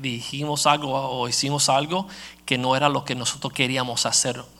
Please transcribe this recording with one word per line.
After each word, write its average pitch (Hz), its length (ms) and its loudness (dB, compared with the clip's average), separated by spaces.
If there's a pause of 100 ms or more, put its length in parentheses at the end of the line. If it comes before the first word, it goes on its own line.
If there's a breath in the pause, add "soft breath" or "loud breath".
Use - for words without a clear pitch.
dijimos 139 680 -4
algo 147 260 4
o 131 360 -2
hicimos 139 400 0
algo 156 400 2 (360 loud breath)
que 131 120 0
no 127 200 2
era 143 120 4
lo 139 160 0
que 127 120 -4
nosotros 127 360 -4
queríamos 127 540 0
hacer, 120 360 0 (180)